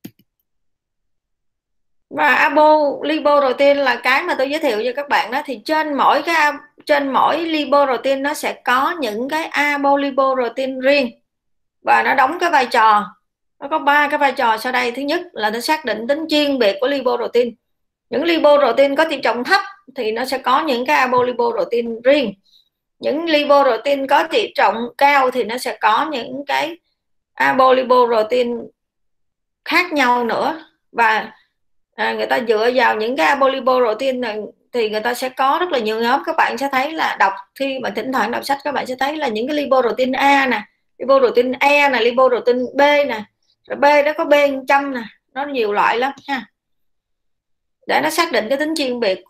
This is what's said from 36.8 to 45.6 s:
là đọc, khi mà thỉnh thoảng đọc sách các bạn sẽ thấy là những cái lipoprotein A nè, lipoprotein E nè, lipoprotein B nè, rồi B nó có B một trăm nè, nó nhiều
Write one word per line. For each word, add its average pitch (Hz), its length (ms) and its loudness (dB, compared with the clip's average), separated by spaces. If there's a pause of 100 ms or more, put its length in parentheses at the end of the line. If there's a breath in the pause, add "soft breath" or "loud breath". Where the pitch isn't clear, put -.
là 285 260 -2
đọc, - 140 2 (220)
khi 269 240 -4
mà 220 120 -6
thỉnh 233 220 -6
thoảng 226 180 -2
đọc 233 140 -6
sách 269 200 -2
các 294 80 -4
bạn 226 140 -4
sẽ 254 80 -8
thấy 277 220 -4
là 294 120 -4
những 220 180 -4
cái 302 100 -4
lipoprotein 254 560 0
A 269 340 2
nè, 220 160 -2 (360)
lipoprotein 254 540 2
E 285 360 2
nè, 254 120 0
lipoprotein 247 720 2
B 269 60 0
nè, 285 420 2 (460)
rồi 208 80 -8
B 285 300 4
nó 302 100 0
có 330 80 -4
B 285 80 0
một 285 360 2
trăm 277 260 0
nè, 233 80 -8 (300)
nó 269 120 -8
nhiều 247 280 -2